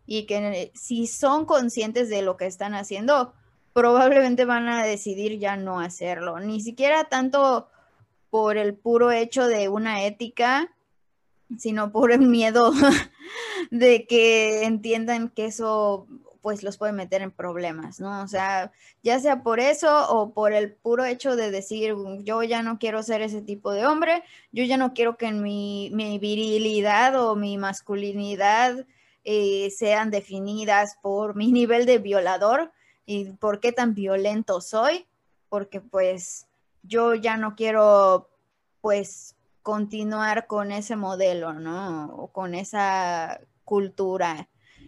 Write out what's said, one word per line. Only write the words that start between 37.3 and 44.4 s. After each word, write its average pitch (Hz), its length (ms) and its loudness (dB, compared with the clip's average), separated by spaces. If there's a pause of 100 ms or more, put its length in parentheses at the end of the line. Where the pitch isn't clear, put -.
no 214 200 -6
quiero, 208 760 4 (500)
pues, 202 560 -4 (260)
continuar 214 840 -4
con 202 260 -6
ese 208 240 -8
modelo, 185 580 -2
¿no? 160 520 -8 (100)
O - 160 -12
con 185 220 -8
esa 190 840 -2 (240)
cultura". 185 840 -2 (400)